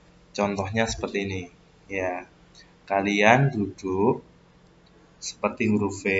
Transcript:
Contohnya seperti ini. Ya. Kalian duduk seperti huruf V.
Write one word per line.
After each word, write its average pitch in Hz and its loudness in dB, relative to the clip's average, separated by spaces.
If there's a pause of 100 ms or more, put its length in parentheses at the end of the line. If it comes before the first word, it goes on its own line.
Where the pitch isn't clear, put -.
(360)
Contohnya 101 0
seperti 104 -4
ini. 95 -6 (460)
Ya. 92 -6 (560)
Kalian 104 4
duduk 101 -2 (1040)
seperti 107 -2
huruf 101 -2
V. - -4 (140)